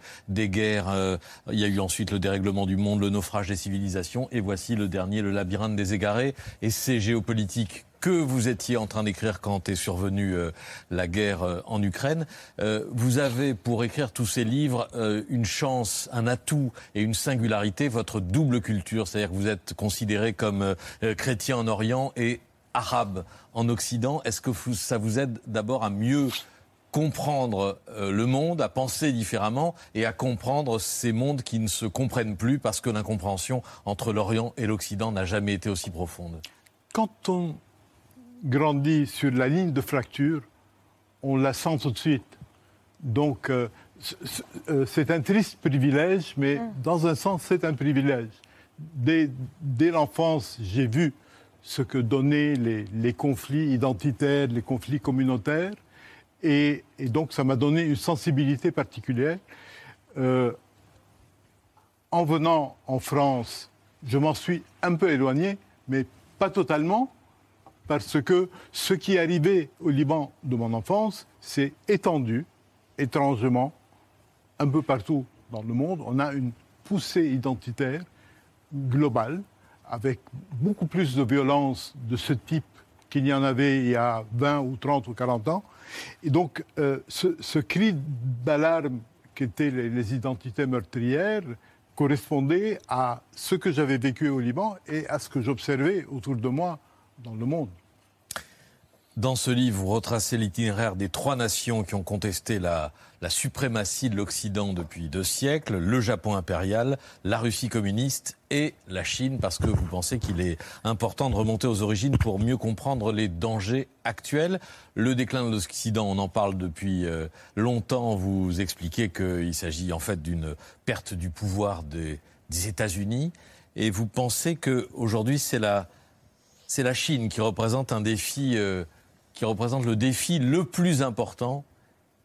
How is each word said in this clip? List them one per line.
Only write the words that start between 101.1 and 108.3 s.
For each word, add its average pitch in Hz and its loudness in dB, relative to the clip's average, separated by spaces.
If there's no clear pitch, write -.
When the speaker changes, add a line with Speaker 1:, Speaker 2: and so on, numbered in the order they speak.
Speaker 1:
nations 113 0
qui 101 -6
ont 95 -4
contesté 104 -4
la, 82 -2
la 87 -6
suprématie 127 -2
de 101 0
l'Occident 101 -2
depuis 85 -6
deux 92 -2
siècles, 139 0
le 98 2
Japon 107 0
impérial, 98 0
la 107 2
Russie 117 -2
communiste 110 -2